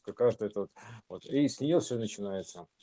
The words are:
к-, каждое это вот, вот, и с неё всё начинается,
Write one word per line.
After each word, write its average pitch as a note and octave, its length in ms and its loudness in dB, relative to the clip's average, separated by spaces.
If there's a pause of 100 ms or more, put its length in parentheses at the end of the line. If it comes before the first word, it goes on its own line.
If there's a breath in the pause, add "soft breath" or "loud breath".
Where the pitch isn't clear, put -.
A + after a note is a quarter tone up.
к-, G2+ 120 -10
каждое A2 360 4
это G2+ 120 -4
вот, F#2+ 80 -6 (380 loud breath)
вот, F#2 180 -12
и C#3 220 4
с - 120 -4
неё D#3 200 4
всё B2 180 -2
начинается, G2 680 -6 (160)